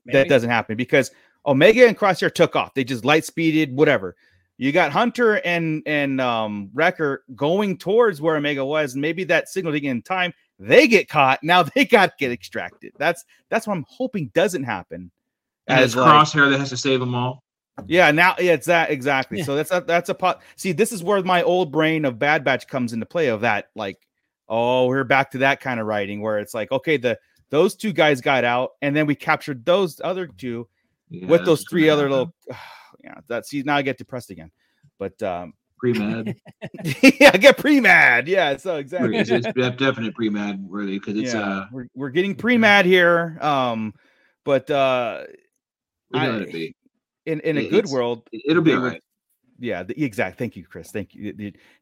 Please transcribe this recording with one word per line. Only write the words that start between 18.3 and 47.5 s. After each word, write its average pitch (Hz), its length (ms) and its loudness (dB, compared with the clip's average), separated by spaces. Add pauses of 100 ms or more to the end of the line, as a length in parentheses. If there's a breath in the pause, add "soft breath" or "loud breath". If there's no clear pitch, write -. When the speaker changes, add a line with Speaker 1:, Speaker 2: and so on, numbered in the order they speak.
Speaker 1:
yeah, 175 140 2
it's 151 140 -2
that, 170 240 2
exactly. 135 480 -2
Speaker 2:
Yeah. 170 60 -6
Speaker 1:
So 139 100 -4
that's 151 160 -4
a, 180 140 0
that's 170 240 -2
a 180 60 -4
pot. 180 260 -4 (160 soft breath)
See, 185 140 -4
this 190 200 0
is 180 120 -10
where 196 200 0
my 180 200 2
old 175 280 0
brain 156 340 0
of 120 140 -4
Bad 147 240 0
Batch 127 240 -2
comes 123 260 -6
into 113 140 -6
play, 165 220 -2
of 107 120 -2
that, 107 340 -2
like, 101 320 -10 (420)
oh, 123 380 2
we're 131 160 0
back 135 280 0
to 131 80 -10
that 135 220 0
kind 123 180 -6
of 107 80 -6
writing 104 340 -4
where 107 180 -2
it's 104 140 -10
like, 107 180 -8
okay, 139 260 0
the, 117 200 -2 (320)
those 175 260 2
two 214 160 -6
guys 151 300 2
got 135 220 0
out, 120 280 -2 (120)
and 143 120 -2
then 151 120 0
we 147 80 0
captured 147 500 -4
those 180 380 0
other 180 240 -6
two 117 400 -12 (420)
Speaker 3:
Yeah, 175 180 -18
Speaker 1:
with 165 120 6
Speaker 3:
that's 180 80 -6
Speaker 1:
those 160 140 2
Speaker 3:
what's - 100 -20
Speaker 1:
three 175 160 0
Speaker 3:
gonna 151 60 4
Speaker 1:
other 147 160 2
Speaker 3:
happen. 139 100 0
Speaker 1:
little, 127 160 -6 (140)
<sighs> - 540 -20
yeah, - 120 -20 (140)
that, 117 180 -8
see, 143 160 -8
now 147 140 0
I 143 40 0
get 135 160 -4
depressed 123 320 -14
again. 80 220 -20 (480)
But, 98 240 -10
um, 87 300 -8 (260)
Speaker 3:
Pre-Mad. 113 560 -4 (340)
Speaker 1:
<laughs> 156 320 -10 (180)
yeah, 277 180 8
get 254 200 8
pre-mad. 170 720 4
Yeah, 170 300 0
so 175 180 -8
exactly. 151 420 -4
Speaker 3:
It's, 156 140 -2
it's 123 160 0
de-, 127 240 -2
definite 123 420 -4
pre-mad 104 500 -6
worthy, 98 360 -8
'cause 101 180 -10
it's, 120 160 -6
Speaker 1:
Yeah, 110 80 -4
Speaker 3:
uh, 98 300 -6
Speaker 1:
we're, 123 240 -14
we're 135 160 -10
getting 180 240 -2
pre-mad 208 500 4
here. 170 560 2
Um, 120 540 -2 (480)
but, 135 260 0
uh, 127 540 0 (880)
Speaker 3:
we 131 80 -4
Speaker 1:
I, 156 80 0
Speaker 3:
let 113 160 -4
it - 100 -12
be. 80 220 -10 (500)
Speaker 1:
in, 156 140 -4
in 156 180 -2